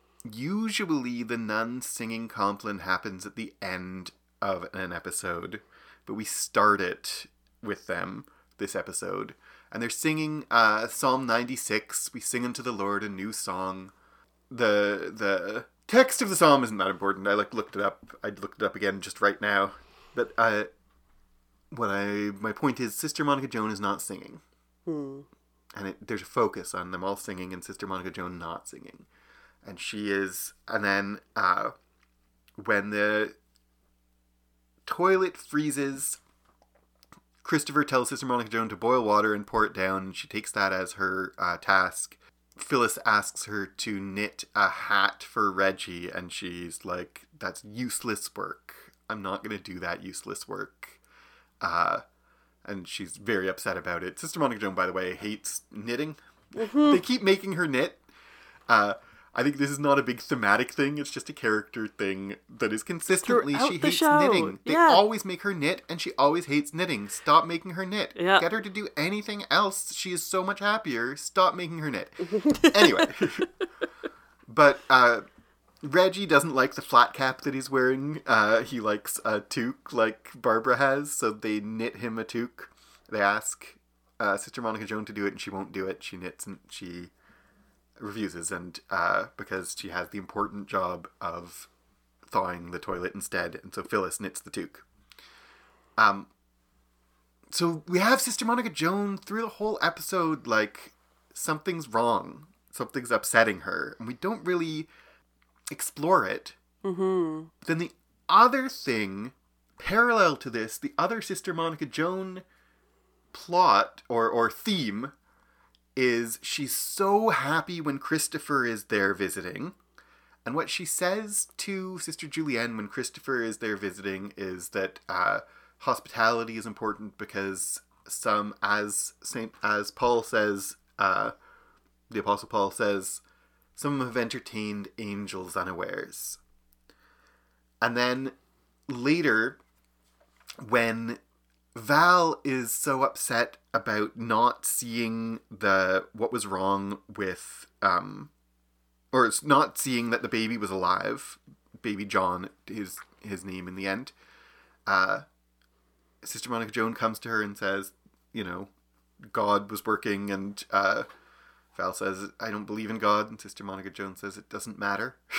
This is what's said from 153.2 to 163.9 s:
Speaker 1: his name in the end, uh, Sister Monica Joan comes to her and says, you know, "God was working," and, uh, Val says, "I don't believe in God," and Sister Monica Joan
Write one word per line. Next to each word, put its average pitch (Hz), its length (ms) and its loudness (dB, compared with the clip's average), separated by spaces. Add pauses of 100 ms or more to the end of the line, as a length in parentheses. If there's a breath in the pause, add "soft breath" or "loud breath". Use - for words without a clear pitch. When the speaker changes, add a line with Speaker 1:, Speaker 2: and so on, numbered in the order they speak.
Speaker 1:
his 95 240 -12
name 92 240 -10
in 92 80 -12
the 98 100 -6
end, 107 240 -4 (800 soft breath)
uh, 95 320 4 (1040)
Sister 107 260 -10
Monica 113 220 -4
Joan 113 220 0
comes 110 260 -2
to - 80 -10
her 110 140 0
and 101 140 -6
says, 98 360 -4 (400)
you 113 100 -6
know, 92 260 -8 (640)
"God 104 380 0
was 107 160 -8
working," 101 440 -2
and, 98 420 -6
uh, 98 320 2 (720 soft breath)
Val 92 160 -4
says, 98 480 -6
"I 113 100 -6
don't 104 140 -6
believe 104 260 -6
in 110 80 -6
God," 107 320 4
and 110 100 -16
Sister - 220 -16
Monica 98 260 -10
Joan 95 280 -10